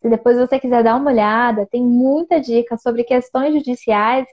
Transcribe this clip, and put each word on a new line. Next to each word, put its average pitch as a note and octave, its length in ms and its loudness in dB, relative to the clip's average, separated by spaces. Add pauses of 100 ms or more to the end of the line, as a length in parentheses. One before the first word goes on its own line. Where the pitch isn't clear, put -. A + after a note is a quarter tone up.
Se A#3 60 -2
depois A#3+ 300 2
você B3+ 200 0
quiser A#3+ 240 0
dar A3+ 140 2
uma C#4+ 140 -2
olhada, A3 560 0
tem B3 180 -4
muita C4+ 560 2
dica A#3 380 -2
sobre A#3 260 -2
questões C4 500 -2
judiciais B3 800 -2